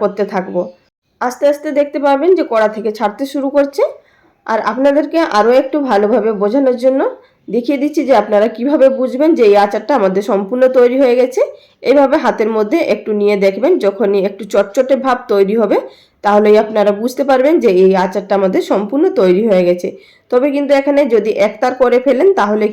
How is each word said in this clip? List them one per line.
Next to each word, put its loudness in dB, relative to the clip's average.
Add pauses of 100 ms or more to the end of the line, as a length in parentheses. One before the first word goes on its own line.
করতে -2 (100)
থাকবো। -6 (640)
আস্তে -8
আস্তে -6 (120)
দেখতে -2
পাবেন 2
যে 0
কড়া 2
থেকে -6
ছাড়তে -4 (100)
শুরু -4
করছে। 0 (680)
আর -2 (120)
আপনাদেরকে 0 (180)
আরও 2 (100)
একটু -2 (120)
ভালোভাবে 0 (100)
বোঝানোর 0
জন্য 2 (540)
দেখিয়ে -2
দিচ্ছি -2
যে 4
আপনারা 0
কিভাবে 2 (120)
বুঝবেন 0
যে 2
এই 6 (100)
আচারটা -4
আমাদের 0
সম্পূর্ণ -2 (140)
তৈরি 4
হয়ে 2
গেছে। 0 (480)
এইভাবে 4
হাতের 0
মধ্যে 0 (160)
একটু -6
নিয়ে 0 (100)
দেখবেন, 0 (140)
যখনই 0 (100)
একটু -14 (100)
চটচটে 0 (100)
ভাব 0 (140)
তৈরি 2
হবে 0 (480)
তাহলেই 4
আপনারা 0 (100)
বুঝতে -4
পারবেন 2 (100)
যে 4 (140)
এই 4 (140)
আচারটা -4
আমাদের 0 (100)
সম্পূর্ণ 0 (140)
তৈরি 2
হয়ে 2
গেছে। -2 (440)
তবে 2
কিন্তু -2
এখানে 2 (140)
যদি 0 (160)
একতার -4
করে 2
ফেলেন 2 (120)
তাহলে 0